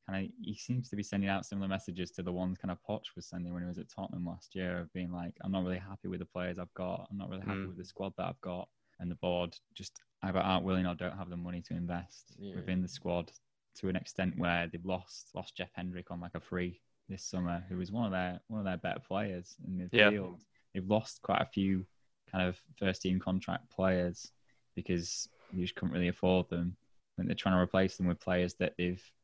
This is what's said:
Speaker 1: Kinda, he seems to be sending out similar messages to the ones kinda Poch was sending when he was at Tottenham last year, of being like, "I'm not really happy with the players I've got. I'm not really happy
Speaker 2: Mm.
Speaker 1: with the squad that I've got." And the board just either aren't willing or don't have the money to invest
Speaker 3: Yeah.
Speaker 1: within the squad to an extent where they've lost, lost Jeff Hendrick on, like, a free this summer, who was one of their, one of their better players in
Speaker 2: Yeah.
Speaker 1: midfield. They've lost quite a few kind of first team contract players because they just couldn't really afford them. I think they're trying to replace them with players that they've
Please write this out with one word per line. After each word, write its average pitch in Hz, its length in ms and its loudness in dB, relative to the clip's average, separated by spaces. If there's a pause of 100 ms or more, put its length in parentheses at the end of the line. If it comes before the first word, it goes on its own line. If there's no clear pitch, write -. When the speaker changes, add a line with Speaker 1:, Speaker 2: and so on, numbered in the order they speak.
Speaker 1:
Kinda, 95 240 -2 (100)
he 104 120 -4
seems 127 360 -2
to 104 60 -4
be 104 60 0
sending 98 280 2
out 98 160 2
similar 98 220 -2
messages 92 440 -2
to - 100 -6
the 90 100 -2
ones 92 260 -2
kinda 90 260 -4
Poch - 300 -6
was 90 120 -12
sending 87 260 -6
when 87 100 -4
he 87 60 -4
was 87 100 -6
at 90 100 -10
Tottenham 92 380 -6
last 87 300 -10
year, 90 240 -2
of 85 120 -10
being 90 200 -4
like, 87 300 -6
"I'm 95 100 -2
not 95 100 2
really 90 160 0
happy 95 300 -10
with 90 120 -4
the 87 60 -6
players 90 320 -4
I've 90 160 -8
got. 90 360 -4
I'm 101 80 -6
not 98 100 -6
really 95 140 -8
happy 98 180 -4
Speaker 2:
Mm. 95 80 -6
Speaker 1:
with 90 80 -10
the 90 80 -10
squad 95 320 -6
that 92 100 -2
I've 90 140 -6
got." 90 280 -6 (300)
And 90 120 -4
the 87 60 -4
board 87 400 0 (180)
just - 260 -14 (220)
either 95 180 2
aren't 92 240 4
willing 92 220 4
or 87 80 0
don't 87 220 -4
have 92 140 -8
the 87 60 -6
money 87 260 -4
to - 120 -6
invest 87 640 -6
Speaker 3:
Yeah. 95 180 -10
Speaker 1:
within 92 260 0
the 90 60 0
squad 87 420 -2 (460)
to 98 120 -2
an 92 60 0
extent 92 420 0
where 87 300 2
they've 87 180 -8
lost, - 500 -6
lost - 220 -8
Jeff 90 180 -6
Hendrick 90 360 -6
on, 90 100 -6
like, 87 140 -10
a 80 60 -4
free 90 400 -2 (280)
this 95 140 -8
summer, 87 460 -2
who 92 80 -4
was 90 160 -4
one 117 140 0
of 98 40 0
their, 90 380 0
one 110 100 -4
of 101 60 -2
their 90 140 0
better - 220 -2
players 95 640 -4
in 90 280 -4
Speaker 2:
Yeah. 104 180 10
Speaker 1:
midfield. 92 340 -2 (300)
They've 95 140 -2
lost - 340 2
quite - 200 4
a - 40 2
few 95 400 2 (400)
kind 92 220 2
of 90 120 -4 (160)
first 95 260 0
team 92 180 4
contract 92 500 -2
players 92 640 2 (420)
because 87 540 0 (240)
they 92 100 -2
just 90 140 -2
couldn't 85 180 -2
really 87 140 4
afford 92 400 4
them. 87 320 -2
I - 360 -20
think 90 120 0
they're 90 80 2
trying 95 200 4
to 92 40 8
replace 95 360 6
them 92 100 2
with 87 120 4
players 90 360 2
that - 220 0
they've 90 280 0 (200)